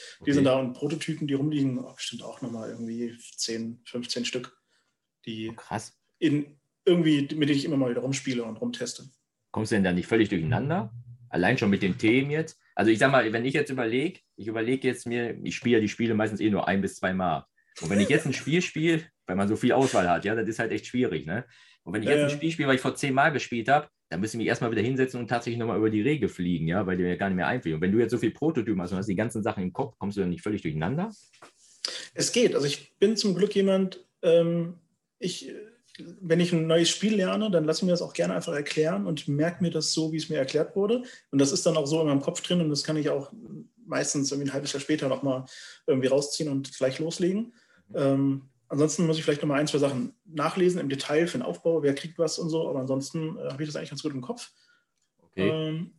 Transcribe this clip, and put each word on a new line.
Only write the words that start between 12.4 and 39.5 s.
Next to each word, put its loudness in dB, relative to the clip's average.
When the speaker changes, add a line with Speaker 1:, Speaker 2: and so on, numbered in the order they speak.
Speaker 2:
Also 2
ich 4
sag 4
mal, 4
wenn 0
ich -2
jetzt 0
überleg, -2
ich -12
überleg -2
jetzt -2
mir, -4
ich -6
spiele 4
ja 8
die 2
Spiele 0
meistens 0
eh 4
nur 2
ein 2
bis -2
zwei -2
Mal. -2
Und -4
wenn 4
ich 4
jetzt 4
ein -2
Spiel 0
spiele, 0
weil -2
man 2
so 2
viel 2
Auswahl 4
hat, 2
ja, 0
das -2
ist -6
halt -2
echt -6
schwierig, -2
ne? -4
Und -10
wenn -2
ich -2
Speaker 1:
Ja, 4
Speaker 2:
jetzt 4
ein 2
Speaker 1:
ja. -4
Speaker 2:
Spiel -2
spiele, -2
weil 4
ich 0
vor -2
zehn -4
Mal 4
gespielt -4
hab, 2
dann -6
müsste -4
ich -6
mich -2
erstmal 0
wieder 0
hinsetzen 0
und -8
tatsächlich -2
nochmal -2
über 4
die 2
Regeln 0
fliegen, -2
ja, 0
weil 0
die 0
mir 0
gar -2
nicht 0
mehr 0
einfällt. -2
Und -4
wenn 2
du 4
jetzt 2
so 0
viel 0
Prototypen -2
hast -4
und -2
hast -4
die -2
ganzen -2
Sachen -2
im -4
Kopf, -6
kommst -6
du 0
dann 0
nicht -6
völlig -4
durcheinander? -2
Speaker 1:
Es -2
geht. 4
Also 2
ich -6
bin 4
zum 2
Glück 2
jemand, 2
ähm, 4
ich, -8
wenn 2
ich 2
ein 2
neues 4
Spiel 0
lerne, 0
dann 4
lass 0
ich -2
mir 4
das 2
auch -8
gerne 0
einfach -4
erklären 0
und -4
merk 0